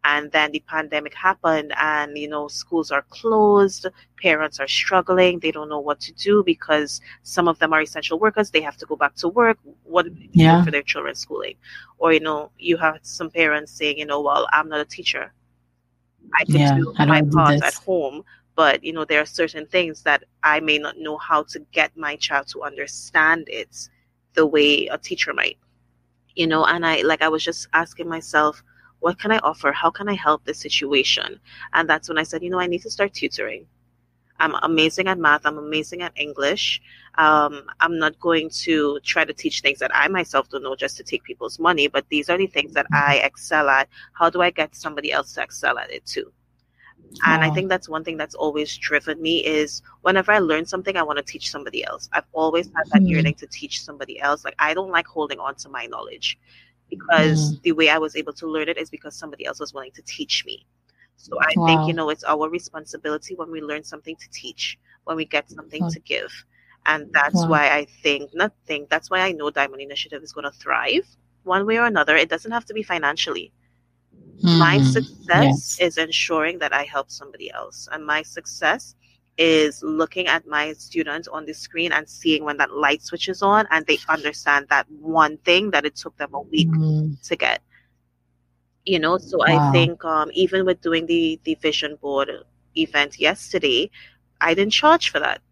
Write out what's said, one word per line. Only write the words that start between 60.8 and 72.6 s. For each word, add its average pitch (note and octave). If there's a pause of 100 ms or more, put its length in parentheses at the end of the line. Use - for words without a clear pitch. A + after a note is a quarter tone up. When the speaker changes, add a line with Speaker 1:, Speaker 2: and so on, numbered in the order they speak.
Speaker 1:
So -
I D#3 (100)
think, D#3+
you E3
Speaker 2:
Wow. -
Speaker 1:
know, D#3
it's D#3
our D#3
responsibility D#3+
when E3
we D#3
learn D3+
something D#3+
to -
teach, - (280)
when D#3+
we D#3
get -
something D#3
Speaker 2:
Wow. E3+
Speaker 1:
to D#3+
give. - (540)
And D3+
that's D3+
Speaker 2:
Wow. E3
Speaker 1:
why D3
I D3 (180)
think, C#3+
not G3+ (120)
think, D3
that's D#3+
why F#3
I F#3+
know D3+
Diamond C#3
Initiative C#3
is D3
gonna C#3+
thrive C#3 (360)
one F#3+
way A3
or A#3+
another. D#3+
It D#3+
doesn't E3
have A#3